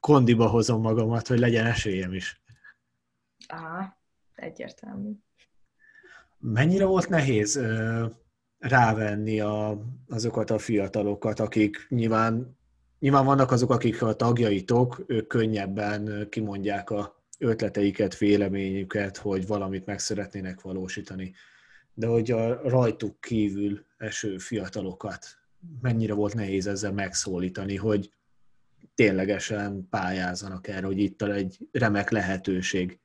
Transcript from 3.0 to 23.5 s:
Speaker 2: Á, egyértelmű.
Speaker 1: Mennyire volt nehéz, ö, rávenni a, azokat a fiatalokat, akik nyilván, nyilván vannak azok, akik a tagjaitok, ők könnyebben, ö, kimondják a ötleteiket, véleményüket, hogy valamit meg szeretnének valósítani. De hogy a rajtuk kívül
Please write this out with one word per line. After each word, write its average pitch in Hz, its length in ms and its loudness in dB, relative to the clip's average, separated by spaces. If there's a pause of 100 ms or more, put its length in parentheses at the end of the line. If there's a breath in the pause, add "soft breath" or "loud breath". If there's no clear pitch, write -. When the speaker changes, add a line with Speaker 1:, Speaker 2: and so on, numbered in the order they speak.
Speaker 2:
Á, 165 480 -10 (380)
egyértelmű. 202 760 -12 (1300 loud breath)
Speaker 1:
Mennyire 147 460 2
volt 190 240 2
nehéz, 131 480 2
ö, 113 500 -2 (520)
rávenni 110 840 2
a, 107 420 -2 (260)
azokat 113 420 -2
a 110 80 2
fiatalokat, 104 840 -2
akik 107 480 0
nyilván, 113 680 0 (400)
nyilván 139 260 6
vannak 135 260 6
azok, 123 200 4
akik 117 320 2
a 110 120 2
tagjaitok, 120 920 2
ők 110 200 -2
könnyebben, 104 800 -2
ö, 104 220 -6
kimondják 101 640 -4
a 104 320 -6 (200)
ötleteiket, 104 760 0
véleményüket, 98 1000 0
hogy 95 300 -4
valamit 98 400 -4
meg 101 120 -6
szeretnének 95 640 -8
valósítani. 92 760 -10 (600 soft breath)
De 110 120 -4
hogy 117 240 2
a 117 380 0
rajtuk 117 520 2
kívül 101 640 -2 (120)